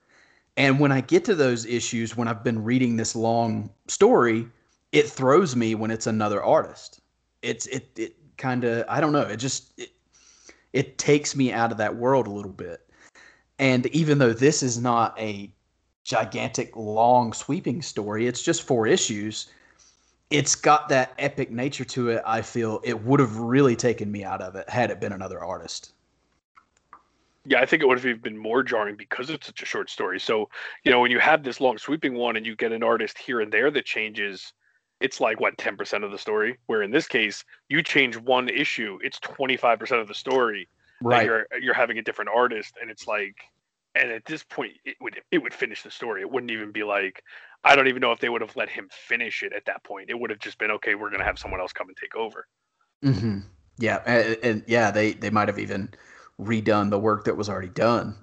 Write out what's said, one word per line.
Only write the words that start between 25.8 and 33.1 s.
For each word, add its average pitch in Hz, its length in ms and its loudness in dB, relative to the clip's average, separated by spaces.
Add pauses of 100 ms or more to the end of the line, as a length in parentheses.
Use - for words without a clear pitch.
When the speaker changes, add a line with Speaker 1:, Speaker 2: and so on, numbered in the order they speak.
Speaker 2:
Yeah, 131 160 4
I 131 60 4
think 160 160 2
it 143 40 6
would 127 120 6
have 127 80 -4
even 117 160 -2
been 110 160 -8
more 110 240 0
jarring 107 340 -2
because 113 320 -10
it's 156 180 -10
such - 140 -16
a - 60 -10
short 101 240 -6
story. 95 280 -6
So, 107 300 -2 (360)
you 147 60 4
know, 123 100 8
when 123 100 4
you 123 80 2
have 156 240 4
this 127 180 -8
long 127 160 2
sweeping 139 380 -4
one 120 220 -2
and 110 100 -4
you 110 100 -6
get 117 160 -2
an 113 100 -4
artist 113 360 0